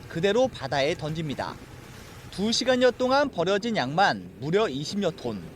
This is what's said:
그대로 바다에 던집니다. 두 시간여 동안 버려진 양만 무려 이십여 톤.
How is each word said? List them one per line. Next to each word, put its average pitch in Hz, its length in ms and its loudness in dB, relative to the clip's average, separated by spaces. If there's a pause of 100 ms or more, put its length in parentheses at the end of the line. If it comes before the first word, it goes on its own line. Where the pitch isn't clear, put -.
그대로 202 420 2
바다에 143 440 0
던집니다. 151 600 -4 (760)
두 208 220 0
시간여 247 400 4
동안 262 380 2
버려진 202 460 0
양만 131 640 2
무려 185 280 2
이십여 156 440 -2
톤. 107 300 -6 (140)